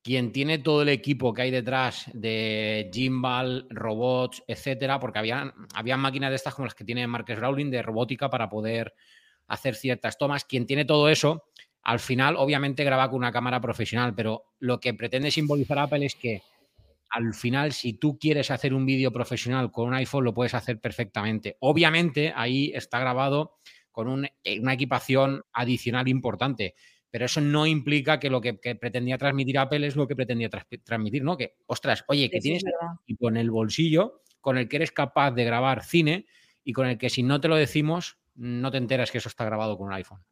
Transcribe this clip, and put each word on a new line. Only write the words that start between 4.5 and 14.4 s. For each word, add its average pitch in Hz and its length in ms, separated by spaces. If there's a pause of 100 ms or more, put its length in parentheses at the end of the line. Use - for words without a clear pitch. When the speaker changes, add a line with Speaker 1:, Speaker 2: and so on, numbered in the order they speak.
Speaker 1:
porque 113 200
había, 127 340 (220)
había 117 200
máquinas 135 360
de 135 60
estas 131 180
como 135 100
las 113 80
que - 120
tiene 120 200
Marques 117 320
Rowling 135 320
de 123 140
robótica 120 480
para 117 180
poder 110 460 (520)
hacer 110 280
ciertas 120 420
tomas. 143 280
Quien 123 200
tiene 143 200
todo 151 240
eso, 156 340 (400)
al 117 160
final, 131 380
obviamente, 139 460
graba 131 260
con 131 80
una 120 140
cámara 123 280
profesional, 117 560
pero 110 440